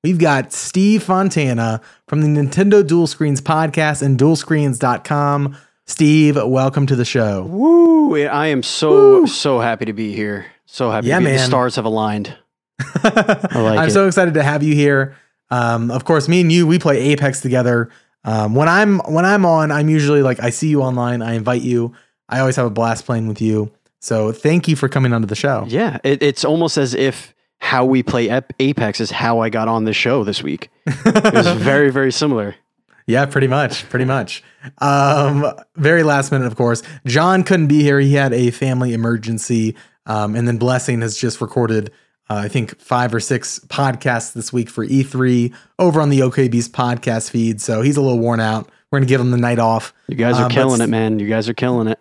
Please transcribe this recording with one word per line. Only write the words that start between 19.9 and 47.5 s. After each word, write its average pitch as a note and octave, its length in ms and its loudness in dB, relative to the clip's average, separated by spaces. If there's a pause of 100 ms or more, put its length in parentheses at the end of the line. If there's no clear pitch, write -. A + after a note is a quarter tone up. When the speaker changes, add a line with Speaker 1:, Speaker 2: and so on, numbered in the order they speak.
Speaker 1:
like, B2+ 180 0
I A#2+ 120 -2
see D#3 160 -4
you D3 160 2
online, B2 400 -4
I A2+ 100 -4
invite A#2 300 -2
you. A#2+ 320 -2 (340)
I B2+ 120 -4
always C3 160 0
have B2 100 0
a - 20 -2
blast A2+ 380 -2
playing A2+ 200 -4
with G#2+ 140 -6
you. G#2+ 300 -2 (280)
So A2 320 -4
thank D#3+ 360 0
you D#3 80 2
for C#3 120 -2
coming C3 240 0
onto A2+ 140 -2
the G#2 80 -6
show. A#2 340 -2
Speaker 2:
Yeah, D3 360 -4
it, C#3 180 0
it's C#3+ 240 0
almost D#3+ 320 0
as C3 160 -2
if - 400 -4 (240)
how B2+ 260 0
we C3 200 2
play A#2 260 -2
Ep-, B2+ 300 -4
Apex C3+ 420 -2
is A2 80 -4
how - 300 -2
I A2+ 100 0
got A2 180 -2
on A2+ 180 -2
the A2 80 -2
show A#2+ 300 -2
this G2+ 200 -6
week. C#2+ 260 -8 (160)
It G#3+ 480 0
was F#3+ 140 2
Speaker 1:
<laughs> F3 60 0
Speaker 2:
very, C#3+ 360 2
very C3+ 220 0
similar. A#2 420 -2 (540)
Speaker 1:
Yeah, B2+ 180 2
pretty C#3 220 0
much, C3 420 -2
pretty B2+ 160 -2
much. - 380 -4 (340)
Um, C#3+ 720 2 (240)
very D#3+ 280 4
last C#3+ 280 0
minute, C3+ 140 0
of A2+ 120 -6
course. A#2+ 260 0 (240)
John F3 340 2
couldn't F3 280 2
be D3+ 120 4
here. C#3 180 4
He C#3 140 4
had C3+ 200 2
a A#2+ 180 0
family B2+ 420 -2
emergency. A2+ 840 -2 (300)
Um, G#2+ 300 -4
and A#2+ 120 -2
then A#2 120 -2
Blessing B2 420 -2
has A2 160 -6
just - 240 -6
recorded, A2 500 -2 (400)
uh, G#2+ 40 -4
I G#2 120 -6
think, - 320 -6
five B2 360 -2
or A2+ 40 -2
six - 380 -6 (120)
podcasts B2+ 640 -4
this A#2 200 -10
week A#2 160 -4
for A2+ 140 -6
E C3+ 180 0
three B2+ 500 0 (280)
over E3+ 200 2
on D3 100 2
the C3+ 120 2
O B2+ 80 2
K C3 180 0
Beast A#2 260 -2
podcast A#2+ 580 -4
feed. A2+ 280 -2